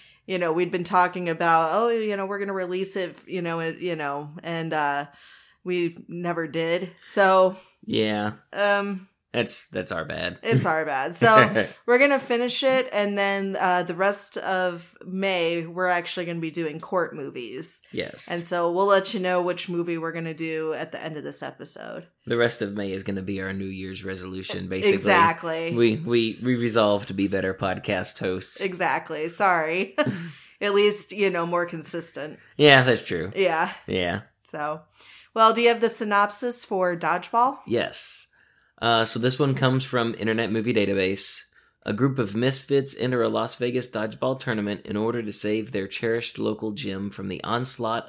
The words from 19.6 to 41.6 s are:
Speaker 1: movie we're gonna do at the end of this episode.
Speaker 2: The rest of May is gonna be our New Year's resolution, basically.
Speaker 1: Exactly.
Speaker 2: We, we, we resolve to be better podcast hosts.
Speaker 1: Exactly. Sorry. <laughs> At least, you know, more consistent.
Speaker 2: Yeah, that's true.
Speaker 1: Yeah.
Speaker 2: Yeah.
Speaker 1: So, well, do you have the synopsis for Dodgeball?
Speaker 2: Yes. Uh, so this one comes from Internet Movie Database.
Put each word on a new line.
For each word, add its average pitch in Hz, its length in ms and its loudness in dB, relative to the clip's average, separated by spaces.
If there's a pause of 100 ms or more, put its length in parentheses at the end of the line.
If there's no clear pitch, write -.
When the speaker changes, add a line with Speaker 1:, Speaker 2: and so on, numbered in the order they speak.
Speaker 1:
movie 170 300 -4
we're 165 140 -6
gonna 165 220 -8
do 160 380 -4
at 156 200 -6
the - 120 -10
end 156 140 -8
of 143 60 -10
this 143 180 -4
episode. 135 640 -10 (200)
Speaker 2:
The 120 120 -2
rest 117 240 2
of 101 100 -6
May 101 180 -6
is 98 140 -6
gonna 98 180 -4
be 95 200 -6
our 95 100 -6
New 98 140 -6
Year's 95 360 -10
resolution, 92 640 -8
basically. 190 300 2
Speaker 1:
Exactly. 165 800 0
Speaker 2:
We, 117 220 4
we, 117 460 0
we 123 140 0
resolve 107 500 2
to 98 80 -8
be 98 140 0
better 95 240 0
podcast 92 680 -4
hosts. 92 420 -4
Speaker 1:
Exactly. 165 640 -2
Sorry. 175 640 2 (340)
<laughs> - 340 -18
At 202 120 0
least, 208 380 4
you 196 160 0
know, 175 160 0
more 175 220 0
consistent. 160 720 -6 (180)
Speaker 2:
Yeah, 139 260 10
that's 120 240 4
true. 87 300 -4
Speaker 1:
Yeah. 175 360 2 (140)
Speaker 2:
Yeah. 92 360 0 (240)
Speaker 1:
So, 151 340 -6 (540)
well, 220 180 8
do 226 80 2
you 233 80 8
have 226 140 4
the 226 80 4
synopsis 208 720 2
for 180 320 0
Dodgeball? 180 720 0
Speaker 2:
Yes. - 580 -4 (560)
Uh, 113 240 4
so 113 140 -2
this 127 220 2
one 139 160 2
comes 131 280 2
from 117 360 0
Internet 110 320 0
Movie 113 200 0
Database. 98 680 0 (420)